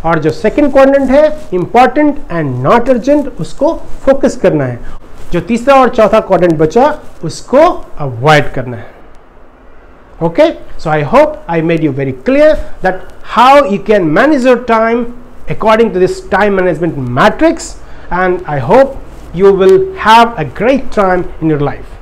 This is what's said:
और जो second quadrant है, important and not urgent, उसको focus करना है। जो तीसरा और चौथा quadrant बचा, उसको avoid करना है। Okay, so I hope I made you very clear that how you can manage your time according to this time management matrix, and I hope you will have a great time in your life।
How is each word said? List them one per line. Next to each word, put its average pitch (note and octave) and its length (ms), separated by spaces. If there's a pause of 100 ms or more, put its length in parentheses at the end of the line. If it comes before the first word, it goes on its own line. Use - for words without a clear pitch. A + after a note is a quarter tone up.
और E3 140
जो D3+ 100
second C#4 420
quadrant C4+ 380
है, D4 300 (140)
important C4 600
and C#3 520
not A#3+ 280
urgent, C#4 340 (100)
उसको C#4+ 340 (320)
focus C4 320
करना D#3 280
है। B2 140 (520)
जो F3 80
तीसरा A#3+ 360
और B3+ 140
चौथा A3 300
quadrant F3 340
बचा, E3 460 (240)
उसको - 340 (400)
avoid C#3+ 560
करना B2 240
है। G#2 140 (1300)
Okay, C#4 260 (300)
so - 80
I D#3 160 (100)
hope D4 240 (120)
I E3 200
made D#3 160
you C#3 80
very C3+ 200 (140)
clear D4 240 (320)
that - 160 (360)
how B3+ 180 (120)
you G3+ 220
can F#3+ 300
manage C4 320
your A#3+ 100 (120)
time A3+ 340 (440)
according A3 440
to F3+ 100
this F#3 180 (140)
time G3 240
management D#3+ 420 (160)
matrix, - 560 (380)
and F3+ 340
I D3 140
hope A#3 360 (380)
you G3 180 (120)
will F#3+ 160 (260)
have A3+ 320
a D3+ 80 (160)
great B3+ 300
time F#3 340 (160)
in D#3+ 80
your D3 120
life। C3+ 280 (120)